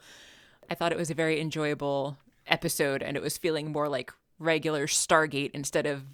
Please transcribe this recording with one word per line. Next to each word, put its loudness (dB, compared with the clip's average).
I -4
thought 0
it 0
was -2
a -4
very 2
enjoyable -2
episode, 0
and -4
it -2
was -4
feeling -2
more -2
like -4
regular 2
Stargate 4
instead -2
of -2